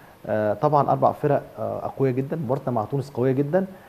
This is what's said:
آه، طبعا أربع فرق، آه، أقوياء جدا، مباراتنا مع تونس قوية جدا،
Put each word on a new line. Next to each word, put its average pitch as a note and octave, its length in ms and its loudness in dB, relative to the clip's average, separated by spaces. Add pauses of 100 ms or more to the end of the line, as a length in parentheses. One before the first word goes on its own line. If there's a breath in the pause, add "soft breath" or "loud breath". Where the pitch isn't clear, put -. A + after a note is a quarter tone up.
(260 loud breath)
آه، G#2+ 280 0
طبعا C#3+ 380 2
أربع C3 200 4
فرق، C#3+ 320 0 (160)
آه، G#2+ 260 -6
أقوياء C3 280 0
جدا، C3+ 240 -4
مباراتنا C3+ 360 -2
مع G#2+ 120 0
تونس C3+ 240 -4
قوية B2+ 220 0
جدا، C#3+ 340 0 (240 loud breath)